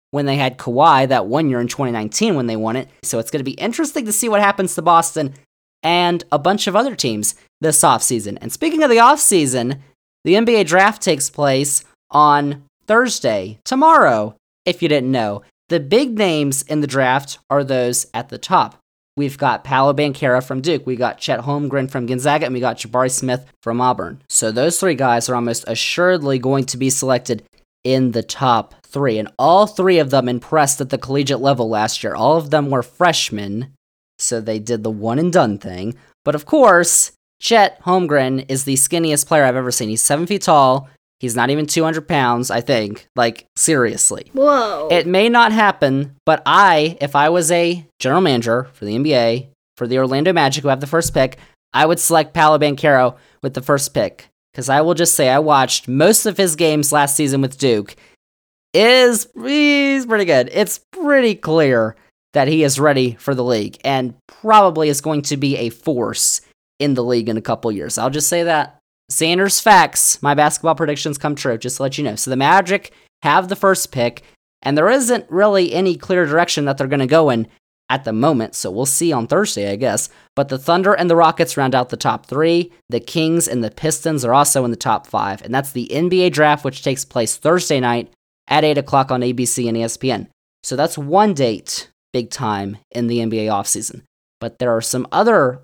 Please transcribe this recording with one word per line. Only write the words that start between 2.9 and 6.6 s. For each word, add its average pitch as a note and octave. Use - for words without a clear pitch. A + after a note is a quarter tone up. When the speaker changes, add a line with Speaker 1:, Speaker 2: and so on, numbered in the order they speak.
Speaker 1:
So -
it's A2+
gonna D3
be C3
interesting B3
to G#3+
see A#3
what G#3
happens G3+
to F3+
Boston E3
and F3
a D3
bunch F#3+